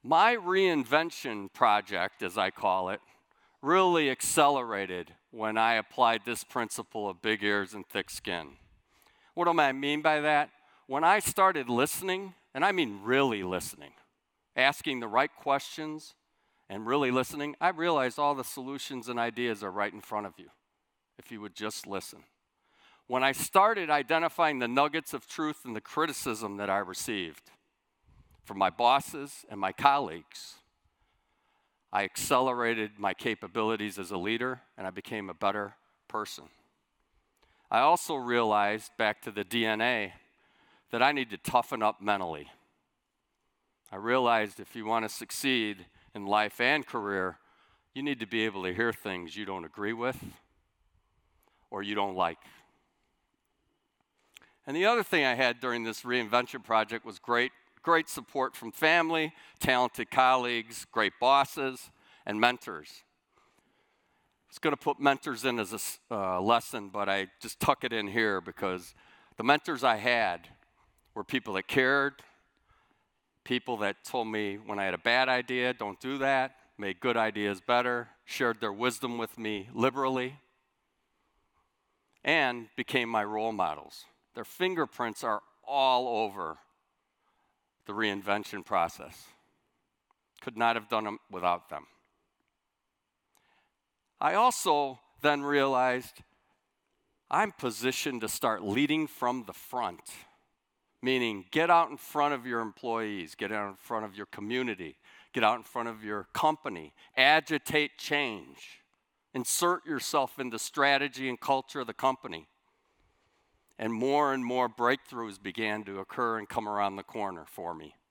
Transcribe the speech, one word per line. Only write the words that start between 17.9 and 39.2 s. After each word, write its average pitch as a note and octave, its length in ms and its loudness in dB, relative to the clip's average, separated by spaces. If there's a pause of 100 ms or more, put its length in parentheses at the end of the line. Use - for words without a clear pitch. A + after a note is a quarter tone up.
all C#3+ 160 2
the C3 100 -8
solutions C3 640 -10
and A#2+ 100 -4
ideas A#2 440 -2
are G2 80 -6
right G2+ 220 -2
in G#2 80 -14
front G#2 260 -6
of - 120 -14
you F2+ 120 -20 (680)
if - 120 -20
you A2 100 -12
would G#2 160 -14
just G#2+ 300 -6
listen. - 380 -10 (840)
When B2+ 160 0
I C#3 80 4
started G3 580 4
identifying D3+ 680 2
the B2 100 0
nuggets C#3+ 440 0
of B2+ 160 -10
truth D3+ 380 -6
in A#2+ 80 -10
the G#2+ 80 -6
criticism A2+ 760 -4
that G2+ 140 -2
I G2 80 2
received F#2 720 -6 (960)
from G2+ 120 -12
my F#2+ 140 4
bosses C#3 800 0
and G2+ 100 -10
my F#2+ 120 0
colleagues, B2 800 0 (1400)
I G2 100 0
accelerated A#2 960 0
my G2+ 140 0
capabilities G#2+ 840 -2
as F2+ 120 -8
a G2+ 60 -6
leader, A#2 460 -4 (120)
and F#2+ 120 -10
I F#2+ 40 -6
became G2 380 -10
a F2 60 -12
better G2+ 420 -4 (320)
person. G#2 400 -10 (1200)
I A2+ 100 4
also D#3+ 340 2
realized, A2 840 0
back G#2+ 260 0